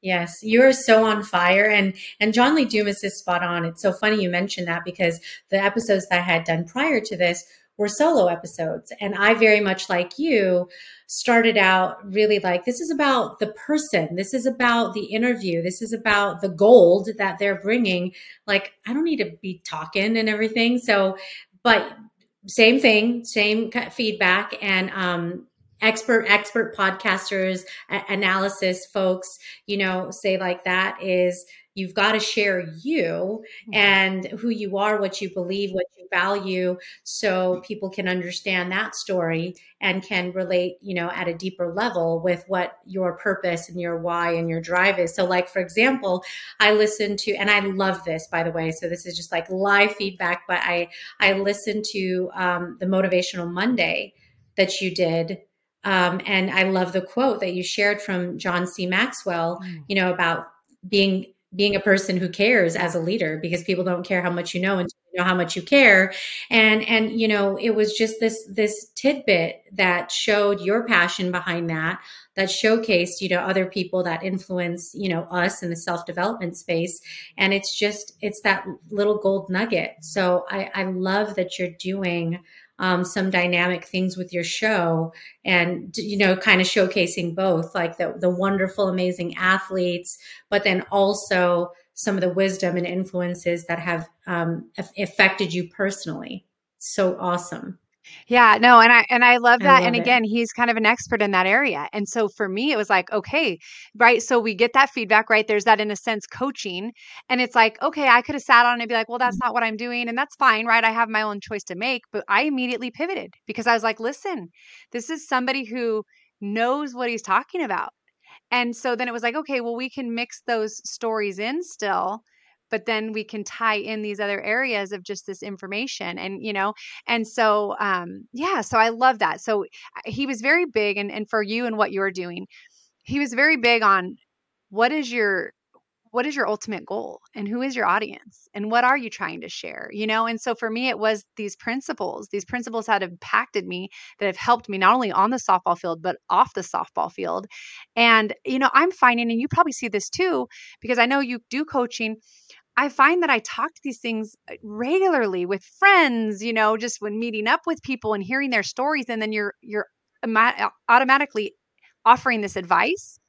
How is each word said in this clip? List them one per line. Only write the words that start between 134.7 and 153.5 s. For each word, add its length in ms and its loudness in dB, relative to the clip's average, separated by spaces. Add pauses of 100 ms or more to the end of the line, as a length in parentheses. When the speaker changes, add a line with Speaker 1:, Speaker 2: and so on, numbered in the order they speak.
Speaker 2:
what 220 2
is 200 -4
your, 400 -2 (600)
what 140 -2
is 100 -6
your 100 -2
ultimate 400 -6
goal 360 -8 (120)
and 140 -8
who 140 -6
is 120 -6
your 120 -2
audience 680 -4
and 160 -6
what 140 4
are 140 4
you 120 -6
trying 300 -10
to 80 -14
share, 460 -12
you 120 -6
know? 200 0
And 160 -6
so 120 -4
for 160 -6
me, 200 -4
it 100 -4
was 240 0 (140)
these 180 -8
principles. 800 -8
These 100 -6
principles 420 -8
had 160 0
impacted 640 -4
me, 220 -8 (320)
that 60 -4
have 100 -2
helped 320 0
me 100 -6
not 160 6
only 160 0
on 200 0
the 80 -4
softball 400 0
field, 240 -6
but 160 -6 (120)
off 240 2
the 80 -6
softball 480 -6
field. 380 -6 (480)
And, 380 4 (120)
you 140 -2
know, 140 4
I'm 180 4
finding, 400 2
and 80 0
you 80 -4
probably 240 2
see 160 -8
this 220 -4
too, 380 -2 (340)
because 180 -2
I 60 6
know 160 0
you 180 -4 (100)
do 140 -4
coaching, 540 -4 (580)
I 140 0
find 340 4
that 60 0
I 100 2
talk 340 -8